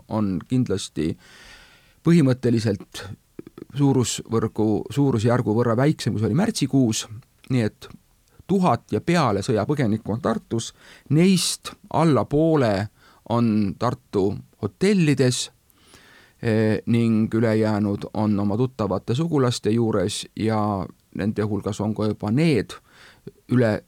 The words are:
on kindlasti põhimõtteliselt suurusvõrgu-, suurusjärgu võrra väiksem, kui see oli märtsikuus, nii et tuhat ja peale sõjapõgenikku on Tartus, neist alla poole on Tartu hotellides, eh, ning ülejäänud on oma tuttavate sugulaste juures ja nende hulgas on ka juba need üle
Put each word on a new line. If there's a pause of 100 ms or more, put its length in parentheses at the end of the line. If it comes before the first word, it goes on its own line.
on (100)
kindlasti (880)
põhimõtteliselt (720)
suurusvõrgu-,
suurusjärgu
võrra
väiksem,
kui
see
oli
märtsikuus, (440)
nii
et (580)
tuhat
ja
peale
sõjapõgenikku
on
Tartus, (400)
neist (160)
alla
poole (400)
on
Tartu (260)
hotellides, (920)
eh,
ning
ülejäänud
on
oma
tuttavate
sugulaste
juures (100)
ja (280)
nende
hulgas
on
ka
juba
need (800)
üle